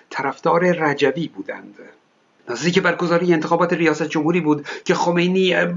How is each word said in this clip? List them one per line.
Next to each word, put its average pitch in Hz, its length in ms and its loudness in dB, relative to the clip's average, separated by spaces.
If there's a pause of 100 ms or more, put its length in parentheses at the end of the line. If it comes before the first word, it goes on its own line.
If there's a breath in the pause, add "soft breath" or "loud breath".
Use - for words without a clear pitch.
(100)
طرفدار 165 640 0
رجوی 143 560 0
بودند. 101 460 -14 (760)
نزدیک 175 340 0
برگزاری 170 500 2
انتخابات 170 400 2
ریاست 160 300 0
جمهوری 160 380 0
بود 151 260 0 (180 loud breath)
که 180 100 2
خمینی، 175 600 2 (220)